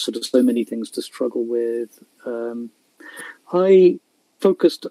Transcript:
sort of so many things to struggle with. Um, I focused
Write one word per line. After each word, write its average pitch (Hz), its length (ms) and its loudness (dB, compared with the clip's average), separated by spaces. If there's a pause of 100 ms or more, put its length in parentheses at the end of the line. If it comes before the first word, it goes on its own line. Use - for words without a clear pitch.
sort 113 120 -8
of 117 80 -10
so 127 160 0
many 120 220 0
things 113 280 -8
to 120 100 -10
struggle 123 440 -8
with. 117 560 -6 (240)
Um, 117 460 -10 (800)
I 185 480 6 (400)
focused 185 520 0